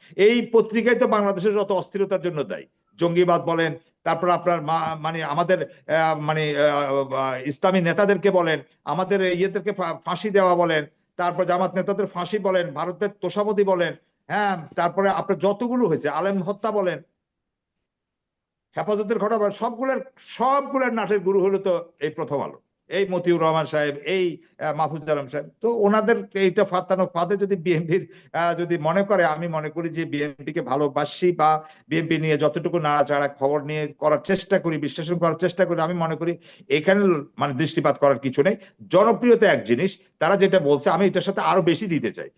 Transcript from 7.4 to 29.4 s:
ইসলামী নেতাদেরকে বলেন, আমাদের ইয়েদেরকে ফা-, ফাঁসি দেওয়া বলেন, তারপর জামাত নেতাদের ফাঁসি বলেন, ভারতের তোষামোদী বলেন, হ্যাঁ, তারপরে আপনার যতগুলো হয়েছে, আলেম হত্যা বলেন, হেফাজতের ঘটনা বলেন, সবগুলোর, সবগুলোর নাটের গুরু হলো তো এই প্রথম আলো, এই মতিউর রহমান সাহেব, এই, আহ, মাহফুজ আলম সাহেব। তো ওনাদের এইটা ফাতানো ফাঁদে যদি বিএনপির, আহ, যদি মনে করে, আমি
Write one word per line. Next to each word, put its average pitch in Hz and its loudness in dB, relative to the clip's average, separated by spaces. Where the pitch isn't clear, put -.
ইসলামী 185 0
নেতাদেরকে 190 2
বলেন, 165 2
আমাদের 185 -2
ইয়েদেরকে 190 -2
ফা-, 175 -6
ফাঁসি 180 -6
দেওয়া 185 4
বলেন, 165 2
তারপর 175 0
জামাত 180 0
নেতাদের 190 -2
ফাঁসি 175 -6
বলেন, 185 0
ভারতের 175 -4
তোষামোদী 202 0
বলেন, 175 0
হ্যাঁ, 196 -2
তারপরে 175 0
আপনার 175 -2
যতগুলো 233 0
হয়েছে, 147 -2
আলেম 185 -2
হত্যা 202 -4
বলেন, 185 -2
হেফাজতের 202 -2
ঘটনা 220 0
বলেন, 202 0
সবগুলোর, 240 -2
সবগুলোর 262 0
নাটের 208 0
গুরু 190 2
হলো 196 2
তো 190 0
এই 151 -4
প্রথম 143 -4
আলো, 73 -8
এই 185 0
মতিউর 170 0
রহমান 160 2
সাহেব, 147 -2
এই, 185 0
আহ, - -8
মাহফুজ 143 -4
আলম 143 -2
সাহেব। 143 -8
তো 220 0
ওনাদের 220 4
এইটা 196 2
ফাতানো 185 0
ফাঁদে 175 0
যদি 196 -2
বিএনপির, 160 0
আহ, 170 0
যদি 170 -2
মনে 160 0
করে, 196 2
আমি 160 -2